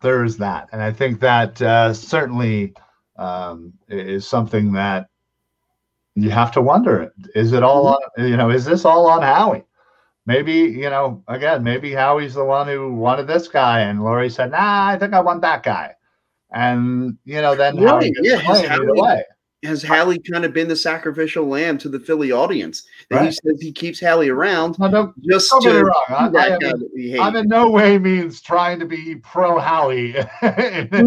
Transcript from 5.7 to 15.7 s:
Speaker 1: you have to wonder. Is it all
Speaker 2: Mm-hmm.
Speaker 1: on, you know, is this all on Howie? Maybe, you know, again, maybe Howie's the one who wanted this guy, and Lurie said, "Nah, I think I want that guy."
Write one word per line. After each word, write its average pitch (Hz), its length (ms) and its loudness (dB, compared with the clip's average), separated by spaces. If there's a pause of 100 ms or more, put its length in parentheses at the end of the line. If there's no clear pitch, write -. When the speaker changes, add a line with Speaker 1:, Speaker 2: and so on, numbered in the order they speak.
Speaker 1:
you 107 160 0
have 117 220 0
to 135 100 2
wonder. 147 500 0 (220)
Is 113 180 2
it 127 80 2
all 135 320 4 (240)
Speaker 2:
Mm-hmm. 120 60 -4
Speaker 1:
on, 127 80 0
you 117 60 0
know, 120 120 2
is 123 160 0
this 175 200 0
all 165 220 6
on 165 140 4
Howie? 160 420 2 (600)
Maybe, 143 280 0
you 143 360 0
know, 135 380 -2
again, 135 360 -2
maybe 131 300 -4
Howie's 139 420 0
the 139 100 -2
one 139 220 0
who 135 260 -6
wanted 127 340 -2
this 165 220 -2
guy, 120 320 2
and 104 180 -2
Lurie 117 320 -2
said, 127 200 -4
"Nah, 196 360 0
I 196 100 0
think 202 160 -4
I 190 60 4
want 175 220 0
that 160 220 -2
guy." 85 320 -6 (560)